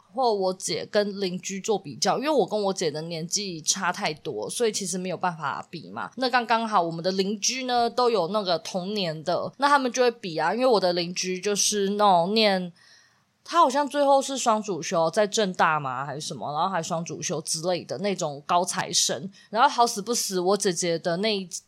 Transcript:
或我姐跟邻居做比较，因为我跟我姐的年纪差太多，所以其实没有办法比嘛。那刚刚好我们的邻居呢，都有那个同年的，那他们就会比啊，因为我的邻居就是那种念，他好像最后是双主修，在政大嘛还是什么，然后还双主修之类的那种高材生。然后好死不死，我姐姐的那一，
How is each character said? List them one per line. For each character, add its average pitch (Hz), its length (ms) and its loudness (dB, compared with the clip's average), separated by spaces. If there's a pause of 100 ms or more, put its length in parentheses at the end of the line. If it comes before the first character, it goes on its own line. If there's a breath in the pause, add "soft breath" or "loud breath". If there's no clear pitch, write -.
(120)
或 233 220 2
我 185 180 0
姐 170 380 -6
跟 202 300 0
邻 180 180 -4
居 190 220 -8
做 202 180 0
比 143 160 -12
较， 170 240 2
因 240 60 -4
为 302 60 0
我 285 140 4
跟 208 160 -4
我 196 140 0
姐 170 160 -2
的 151 120 -6
年 165 220 -8
纪 180 380 -6
差 180 300 -2
太 175 200 -4
多， 123 380 -8
所 - 160 0
以 214 60 0
其 - 120 -4
实 180 140 -4
没 185 100 -6
有 170 80 -6
办 180 200 -4
法 139 340 -6
比 139 180 -14
嘛。 98 280 -10
那 262 120 -2
刚 240 160 2
刚 226 240 0
好 208 140 4
我 170 80 -2
们 165 120 -6
的 185 100 0
邻 196 260 0
居 247 240 -2
呢， 240 260 2
都 240 220 2
有 196 180 2
那 208 140 -2
个 175 160 0
同 185 340 -6
年 165 300 -4
的， 143 360 -2
那 277 100 2
他 285 100 6
们 262 140 0
就 254 100 2
会 247 80 4
比 196 260 -6
啊， 160 160 2
因 220 60 -2
为 254 80 2
我 226 140 6
的 180 120 2
邻 175 220 -2
居 185 260 -4
就 202 140 0
是 196 360 2
那 202 80 -2
种 196 360 4
念， 190 380 2 (720 soft breath)
他 330 160 2
好 302 100 6
像 277 180 2
最 285 160 2
后 277 160 6
是 269 160 -4
双 226 240 2
主 196 220 -4
修， 165 280 2
在 208 160 2
政 196 280 0
大 170 260 4
嘛 131 240 -4
还 143 100 -8
是 147 60 -8
什 156 160 -10
么， 117 160 -6
然 151 80 0
后 180 80 2
还 180 140 -2
双 165 220 -4
主 151 180 -10
修 156 180 -4
之 160 220 -6
类 170 220 -2
的 131 140 -6
那 196 160 0
种 147 320 -6
高 180 180 2
材 185 280 -4
生。 175 380 0 (180 soft breath)
然 214 120 0
后 277 80 8
好 240 180 4
死 220 160 -2
不 226 120 -2
死， 190 240 -2
我 185 180 2
姐 196 160 2
姐 170 260 0
的 170 180 -2
那 208 200 0
一， 190 120 -6 (200)